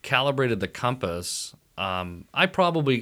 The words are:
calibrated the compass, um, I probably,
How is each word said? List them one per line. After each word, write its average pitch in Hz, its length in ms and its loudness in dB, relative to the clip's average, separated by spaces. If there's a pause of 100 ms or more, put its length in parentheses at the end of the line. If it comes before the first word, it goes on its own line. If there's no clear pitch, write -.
calibrated 131 560 2
the 95 100 0
compass, 95 840 -4 (200)
um, 92 500 -4 (100)
I 170 100 4
probably, 165 560 2